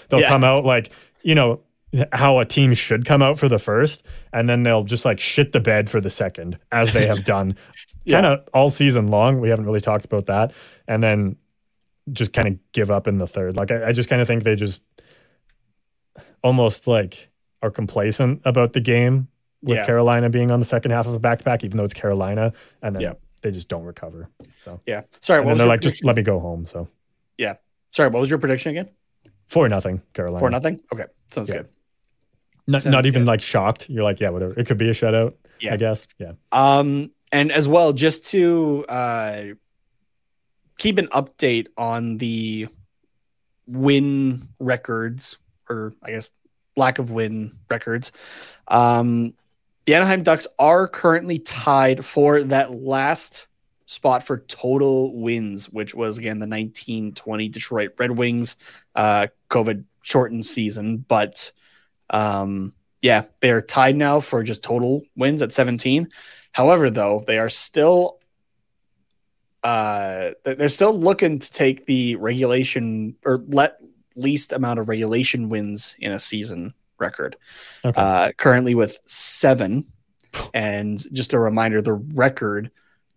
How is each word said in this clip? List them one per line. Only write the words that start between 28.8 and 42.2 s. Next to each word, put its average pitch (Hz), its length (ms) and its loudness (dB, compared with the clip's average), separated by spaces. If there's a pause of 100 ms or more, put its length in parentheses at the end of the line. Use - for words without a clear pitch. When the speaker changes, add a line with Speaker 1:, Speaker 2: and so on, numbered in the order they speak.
Speaker 1:
Four 156 200 2
nothing 92 340 -2 (120)
Carolina. 87 260 -6
Speaker 2:
Four 127 100 2
nothing? 147 300 -4 (140)
Okay. 113 120 -10 (260)
Sounds 104 180 -8
Speaker 1:
Yeah. 98 80 -6
Speaker 2:
good. 71 100 -14 (1000)
Speaker 1:
Not, 139 160 2
Speaker 2:
Sounds 139 100 2
Speaker 1:
not 131 120 4
even, 127 180 2
Speaker 2:
good. 120 40 4
Speaker 1:
like, 110 140 2
shocked. - 480 -2
You're 113 140 -4
like, 101 180 0
"Yeah, 101 80 0
whatever. 90 280 -6
It 120 100 -2
could 117 100 0
be 113 120 0
a 113 40 2
shutout, 113 400 0 (260)
Speaker 2:
Yeah. 110 140 -6
Speaker 1:
I 107 40 -4
guess." 110 300 -4 (120)
Yeah. 85 140 -14 (200)
Speaker 2:
Um, 139 580 2 (200)
and 143 200 0
as 147 160 2
well, 160 260 6
just 156 340 0
to, 165 600 0
uh, 117 560 -4 (1300)
keep 208 220 0
an - 80 0
update 127 600 -2 (100)
on 117 400 -4
the 110 500 -6 (1000)